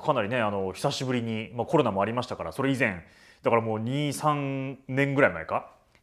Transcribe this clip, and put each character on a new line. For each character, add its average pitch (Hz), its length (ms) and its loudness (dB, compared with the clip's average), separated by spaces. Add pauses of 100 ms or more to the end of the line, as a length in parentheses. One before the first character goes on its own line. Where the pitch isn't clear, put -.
あ、 - 20 -10
か 151 80 4
な 127 80 2
り 101 60 0
ね、 123 140 0
あ 104 100 2
の、 95 220 -2
久 139 180 -2
し 135 140 -4
ぶ 127 80 0
り 120 80 0
に、 113 340 -6
ま 117 80 -2
あ、 - 20 -12
コ 170 120 2
ロ 143 80 6
ナ 110 60 0
も 95 100 2
あ 101 40 2
り 110 60 0
ま 120 100 -2
し 117 60 -6
た 101 80 -8
か 87 80 -8
ら、 82 80 -8
そ - 120 -4
れ 135 100 4
以 123 40 -2
前、 101 280 0 (380)
だ 131 60 2
か 113 60 6
ら 117 60 6
も 110 140 -2
う 110 40 -2
二、 139 320 -2
三 139 680 -2 (100)
年 139 260 2
ぐ 139 60 4
ら 117 80 8
い - 20 -6
前 82 140 -8
か - 280 -4 (300)